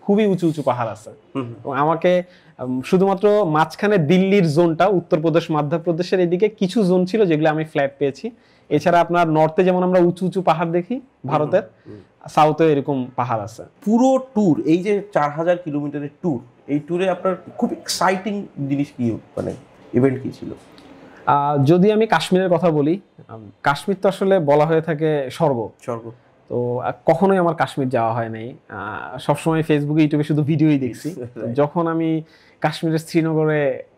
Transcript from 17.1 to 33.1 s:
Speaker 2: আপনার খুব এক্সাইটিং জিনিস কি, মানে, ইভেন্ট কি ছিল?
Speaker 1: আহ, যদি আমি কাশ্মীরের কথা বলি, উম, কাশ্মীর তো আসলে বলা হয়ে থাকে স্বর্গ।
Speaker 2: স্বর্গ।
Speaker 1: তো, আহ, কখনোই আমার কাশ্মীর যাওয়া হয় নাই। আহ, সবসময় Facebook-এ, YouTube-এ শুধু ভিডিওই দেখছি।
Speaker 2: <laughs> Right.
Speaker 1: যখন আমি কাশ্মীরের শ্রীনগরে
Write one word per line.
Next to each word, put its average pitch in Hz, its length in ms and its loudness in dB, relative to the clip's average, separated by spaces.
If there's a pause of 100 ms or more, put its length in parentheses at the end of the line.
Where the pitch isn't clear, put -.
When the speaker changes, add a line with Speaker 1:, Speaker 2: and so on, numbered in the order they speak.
Speaker 2:
আপনার 180 260 -2 (220)
খুব 240 140 -2
এক্সাইটিং 196 720 -4 (220)
জিনিস 143 280 -2
কি, 117 220 -2 (180)
মানে, 95 180 -6 (400)
ইভেন্ট 127 280 2
কি - 80 -8
ছিল? - 200 -14 (760)
Speaker 1:
আহ, 143 380 2
যদি 180 280 4
আমি 220 140 2
কাশ্মীরের 185 420 0
কথা 170 220 2
বলি, 151 300 0 (180)
উম, 110 320 -20 (120)
কাশ্মীর 147 400 -2
তো 208 60 2
আসলে 190 300 0
বলা 151 280 2
হয়ে 160 140 2
থাকে 151 500 -4
স্বর্গ। 123 380 -2 (140)
Speaker 2:
স্বর্গ। 117 300 -10 (360)
Speaker 1:
তো, 123 300 -4
আহ, 85 140 -4 (140)
কখনোই 190 320 2
আমার 170 160 0
কাশ্মীর 139 340 -2
যাওয়া 117 260 0
হয় 117 140 -4
নাই। 113 260 -12 (140)
আহ, 98 500 -12
সবসময় 160 440 0
Facebook-এ, 151 400 0
YouTube-এ 151 200 2
শুধু 151 200 0
ভিডিওই 151 360 2
দেখছি। 127 360 -6
Speaker 2:
<laughs> - 40 -14
Right. 120 360 -10
Speaker 1:
যখন 151 320 0
আমি 160 360 -2 (380)
কাশ্মীরের 160 380 -2
শ্রীনগরে 156 840 0 (160)